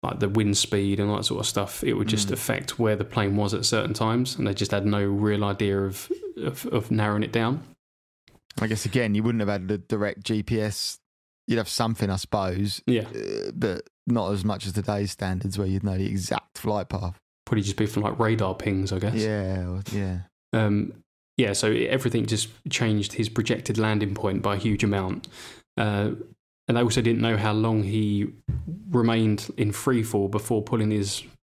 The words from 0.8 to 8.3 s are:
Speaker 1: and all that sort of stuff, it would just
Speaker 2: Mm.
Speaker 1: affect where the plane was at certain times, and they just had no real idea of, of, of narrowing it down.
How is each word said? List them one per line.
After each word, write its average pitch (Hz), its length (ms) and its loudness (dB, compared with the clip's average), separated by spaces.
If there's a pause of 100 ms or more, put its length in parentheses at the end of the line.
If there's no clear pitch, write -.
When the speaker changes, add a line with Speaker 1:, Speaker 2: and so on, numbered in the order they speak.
Speaker 1:
and 104 100 2
all 104 80 0
that 98 60 -4
sort - 180 -2
of 101 40 -4
stuff, - 380 -2
it 117 100 2
would 104 140 0
just 104 220 0
Speaker 2:
Mm. - 40 -2
Speaker 1:
affect - 460 -4
where 110 160 4
the 104 100 -4
plane 101 300 0
was 104 180 2
at 101 120 -2
certain 107 280 0
times, 120 420 0
and 127 120 -2
they 98 60 0
just 98 180 -2
had 101 140 0
no 101 200 2
real 104 380 2
idea 98 360 0
of, 98 320 -4 (260)
of, - 300 -6
of - 240 -2
narrowing 107 320 2
it 107 80 -4
down. 117 320 0 (960)